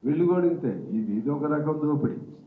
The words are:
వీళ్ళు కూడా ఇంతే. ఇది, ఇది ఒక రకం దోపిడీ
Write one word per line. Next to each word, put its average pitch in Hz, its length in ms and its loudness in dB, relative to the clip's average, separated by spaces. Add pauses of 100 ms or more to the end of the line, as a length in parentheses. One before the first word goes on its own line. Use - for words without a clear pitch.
వీళ్ళు 165 280 4
కూడా 180 140 4
ఇంతే. 139 440 -2
ఇది, 107 200 -2
ఇది 110 180 -2
ఒక 143 140 -2
రకం 151 400 0
దోపిడీ 147 340 0 (300)